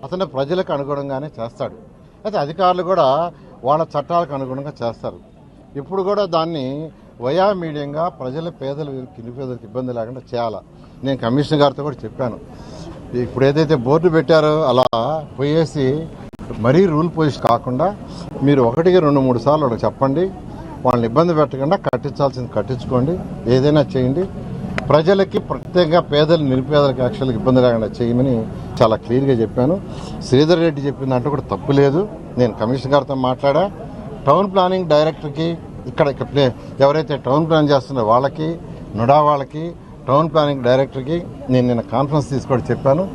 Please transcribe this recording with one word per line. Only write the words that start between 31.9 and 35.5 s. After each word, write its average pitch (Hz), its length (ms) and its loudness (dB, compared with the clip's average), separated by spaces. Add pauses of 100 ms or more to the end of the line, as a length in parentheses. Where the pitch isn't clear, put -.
నేను 117 120 2 (100)
కమిషనర్ 127 320 -2
గారితో 139 220 2 (100)
మాట్లాడా. 139 360 2 (640)
టౌన్ 175 280 4
ప్లానింగ్ 185 400 2
డైరెక్టర్కి 151 540 0 (420)